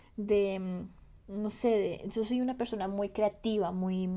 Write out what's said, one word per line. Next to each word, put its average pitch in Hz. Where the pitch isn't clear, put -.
de, 202
mm, 185
no 214
sé, 233
de, 202
yo 220
soy 247
una 254
persona 220
muy 196
creativa, 208
muy, 185